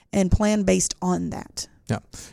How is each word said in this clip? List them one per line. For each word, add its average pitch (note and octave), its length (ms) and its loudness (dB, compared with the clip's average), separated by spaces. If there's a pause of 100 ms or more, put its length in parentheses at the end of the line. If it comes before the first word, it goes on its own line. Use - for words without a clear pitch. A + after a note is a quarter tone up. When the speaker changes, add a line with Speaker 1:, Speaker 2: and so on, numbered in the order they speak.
(120)
Speaker 1:
and G3 160 2
plan G#3+ 360 2
based F#3 360 0
on F3 300 -2
that. - 380 -12 (200)
Speaker 2:
Yeah. G#2+ 120 -4 (320)